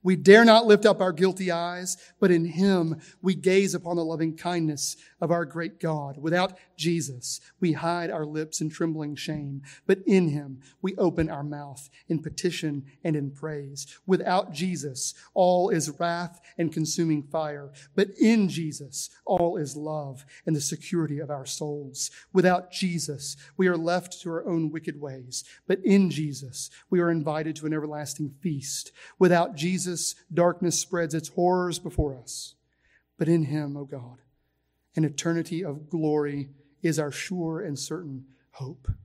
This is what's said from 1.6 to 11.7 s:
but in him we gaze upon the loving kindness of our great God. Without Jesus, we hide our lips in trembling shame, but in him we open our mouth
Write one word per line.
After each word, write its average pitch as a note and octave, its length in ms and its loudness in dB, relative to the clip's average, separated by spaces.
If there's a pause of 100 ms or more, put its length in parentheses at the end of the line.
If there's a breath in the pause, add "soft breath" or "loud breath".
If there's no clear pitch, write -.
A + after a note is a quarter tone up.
but G3 100 6
in E3+ 140 6
him E3+ 560 2 (220 loud breath)
we F#3 140 0
gaze F#3 380 2
upon E3+ 220 -4
the E3+ 80 0
loving D#3+ 320 -2
kindness D#3+ 640 -2 (240 soft breath)
of E3 100 0
our E3+ 140 0
great D#3+ 340 -8
God. D3 380 -4
Without F3 400 0 (180 loud breath)
Jesus, D3 640 -4 (220 soft breath)
we E3+ 100 2
hide E3 400 -2
our D#3 140 -6
lips D#3 340 -8
in D#3 100 -4
trembling D#3 460 -4
shame, C#3+ 460 -8 (240 loud breath)
but G3 200 2
in F#3 220 6
him C#3+ 320 -6 (220 soft breath)
we F#3+ 160 -4
open E3 320 0
our D3 140 -8
mouth C#3+ 460 -12 (200 soft breath)